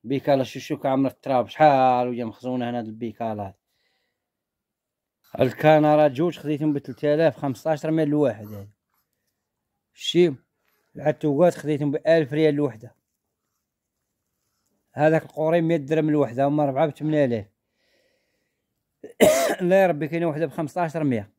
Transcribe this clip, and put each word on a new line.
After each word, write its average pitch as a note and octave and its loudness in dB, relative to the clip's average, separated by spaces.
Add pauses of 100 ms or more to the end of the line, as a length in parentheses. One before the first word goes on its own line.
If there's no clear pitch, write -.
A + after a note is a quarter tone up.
بيكاله C3+ 0
شو، B2+ -10
شو D3 -8
كعمر C3+ 0
التراب، B2+ -2
شحال C3 4
وهي A#2+ -6
مخزونه B2 -8
هنا A#2+ -6
هاد A#2 -8
البيكالات. A2 -8 (1800)
هاد C3 0
الكنارات D3+ 4
جوج D3+ -4
خديتهم D3+ -4
ب C#3+ -2
تلت C3+ -10
آلاف، D3+ 2
خمسطاش C#3+ -6
رمال D#3+ 0
الواحد B2+ -2
هذا. G2+ -16 (1300)
شتي؟ E3 0 (600)
العتوقات D3+ 0
خديتهم D3 -4
ب C#3 -6 (120)
ألف D#3+ 2
ريال D3+ 2
الوحده. A#2+ -6 (2000)
هذاك D#3 2
القوري D#3+ 0
مية E3 0
درهم D#3 0
الوحده، C3+ 0
هما D3+ 0
أربعة C#3 0
ب C#3+ -6
تمن D3+ -4
آلاف. B2 0 (1800)
<coughs> D#5+ 2
الله F#3 2
يا F#3+ 6
ربي، D#3 -2
كاينه E3+ -4
وحده D#3 -2
ب C#3+ -10
خمسطاش E3 -6
رمية. C3 -2